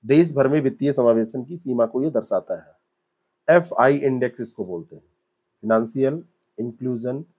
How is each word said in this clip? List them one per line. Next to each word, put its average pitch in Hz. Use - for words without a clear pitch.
देश 147
भर 135
में 147
वित्तीय 135
समावेशन 117
की 165
सीमा 120
को 123
ये 160
दर्शाता 107
है, -
एफ़आई 143
इंडेक्स 127
इसको 110
बोलते 85
हैं, -
फाइनेंशियल 131
इंक्लूजन 123